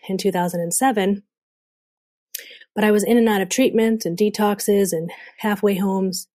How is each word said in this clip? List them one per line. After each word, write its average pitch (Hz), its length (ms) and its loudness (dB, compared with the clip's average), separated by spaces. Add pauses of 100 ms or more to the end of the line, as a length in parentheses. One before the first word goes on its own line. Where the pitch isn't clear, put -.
in 190 100 -4
two 190 140 0
thousand 175 300 -2
and 170 120 -4
seven, 202 500 0 (1500)
but 208 80 0
I 214 80 4
was 208 120 2
in 233 140 2
and 226 120 4
out 202 120 0
of 185 80 -4
treatment 226 560 0
and 170 120 -4
detoxes 208 760 0
and 170 180 -4 (300)
halfway 208 360 0
homes. 190 600 -2